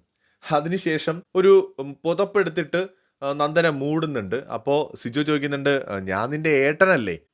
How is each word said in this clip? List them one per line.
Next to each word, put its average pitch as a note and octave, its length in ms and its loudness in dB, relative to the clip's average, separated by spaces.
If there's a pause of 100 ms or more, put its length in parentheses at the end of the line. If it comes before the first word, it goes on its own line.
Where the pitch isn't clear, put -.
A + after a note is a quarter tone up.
(520)
അതിനുശേഷം E3 720 -2 (120)
ഒരു, F#3+ 440 6
ഉം, C#3 260 -10
പുതപ്പെടുത്തിട്ട്, F3 840 0 (360)
ആ, C#3 100 -2
നന്ദന D#3 360 2
മൂടുന്നുണ്ട്. C#3+ 680 -2
അപ്പോ C#3 600 -2
സിജോ B2 260 -4
ചോദിക്കുന്നുണ്ട്, C#3+ 680 0
"ആ, G2 100 -4
ഞാൻ F#2+ 300 -2
നിന്റെ D#3 200 -2
ഏട്ടനല്ലേ, C#3+ 680 2 (160)